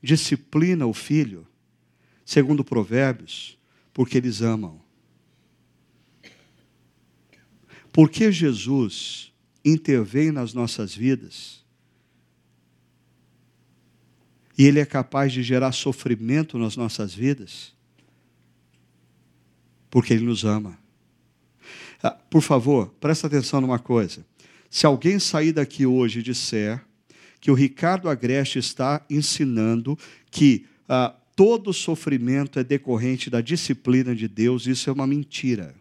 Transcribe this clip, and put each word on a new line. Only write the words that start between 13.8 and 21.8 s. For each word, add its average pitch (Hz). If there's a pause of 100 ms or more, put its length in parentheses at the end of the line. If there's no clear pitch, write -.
E 139
ele 143
é 143
capaz 139
de 127
gerar 127
sofrimento 127
nas 113
nossas 107
vidas? 120 (2250)
Porque 123
ele 113
nos 117
ama. 104 (1200)